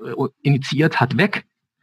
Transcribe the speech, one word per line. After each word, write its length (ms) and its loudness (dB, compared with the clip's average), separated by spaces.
äh, 100 -10
initiiert 580 0
hat, 180 0
weg, 280 0